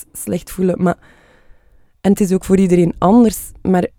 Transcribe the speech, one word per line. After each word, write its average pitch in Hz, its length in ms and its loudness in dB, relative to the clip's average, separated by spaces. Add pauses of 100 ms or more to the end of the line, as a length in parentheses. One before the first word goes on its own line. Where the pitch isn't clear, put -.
(140)
slecht - 380 -10
voelen, 185 320 -4
maar 180 140 0 (1080)
en 190 80 2
het 196 100 0
is 185 120 -2
ook 190 120 -2
voor 190 140 2
iedereen 175 380 2
anders, 220 540 2 (100)
maar 185 260 0 (120)